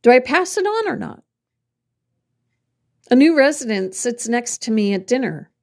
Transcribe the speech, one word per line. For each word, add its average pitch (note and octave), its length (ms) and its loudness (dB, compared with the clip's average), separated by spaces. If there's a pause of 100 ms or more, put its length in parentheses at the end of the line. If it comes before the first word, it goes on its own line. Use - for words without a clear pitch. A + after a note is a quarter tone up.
Do A#3+ 80 6
I B3+ 80 8
pass D#4+ 380 -2
it G4 100 -2
on G#4+ 220 -2
or C#4+ 80 -4
not? - 260 -12 (1900)
A B3 40 4
new D4+ 220 6
resident A#3+ 580 0
sits A#3+ 320 -6
next A#3+ 360 -4
to A3+ 100 -6
me G#3 220 0
at F#3+ 120 -4
dinner. A#3 460 -4 (100)